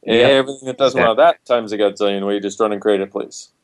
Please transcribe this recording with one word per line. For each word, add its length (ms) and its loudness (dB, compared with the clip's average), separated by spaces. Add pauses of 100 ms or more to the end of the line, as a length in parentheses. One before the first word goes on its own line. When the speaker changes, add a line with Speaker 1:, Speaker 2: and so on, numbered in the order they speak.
Speaker 1:
Yep. 260 2
Speaker 2:
Everything 360 0
that 100 -8
doesn't 220 0
Speaker 1:
Yeah. 80 2
Speaker 2:
allow 80 2
that 300 2
times 280 -2
a 40 -6
godzillion, 460 -2
where 100 -2
you 60 -2
just 200 -8
run 120 0
and 100 -6
create 200 0
it, 100 -8
please. 380 -12 (140)